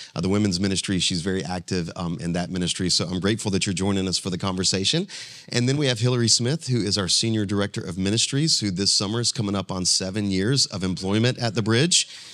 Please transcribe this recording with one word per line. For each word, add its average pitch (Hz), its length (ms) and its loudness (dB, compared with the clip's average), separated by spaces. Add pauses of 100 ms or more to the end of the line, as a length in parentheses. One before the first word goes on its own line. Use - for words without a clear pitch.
(160)
uh, - 40 -4
the 92 80 0
women's 101 300 2
ministry, 95 400 0
she's 85 240 0
very 92 220 -2
active, 90 500 -4
um, 85 240 -4
in 85 140 -4
that 87 180 -2
ministry. 90 400 -2
So 95 160 0
I'm 90 140 -4
grateful 104 320 0
that 95 140 0
you're 107 60 0
joining 95 360 0
us 85 100 -2
for 98 120 -6
the 87 80 -4
conversation. 98 680 0 (440)
And 123 180 2
then 135 80 2
we 151 100 0
have 117 140 0
Hillary 120 280 4
Smith, 120 380 2
who 123 140 0
is 101 180 0
our 95 100 0
Senior 110 380 2
Director 101 340 0
of 87 160 -6
Ministries, 113 640 2
who 101 140 0
this 98 200 2
summer 107 280 0
is 113 100 0
coming 101 240 0
up 95 160 -2
on 92 140 -2
seven 95 460 0
years 107 360 2
of 90 160 -6
employment 95 560 2
at 117 160 -2
The 113 80 0
Bridge. 120 460 4 (260)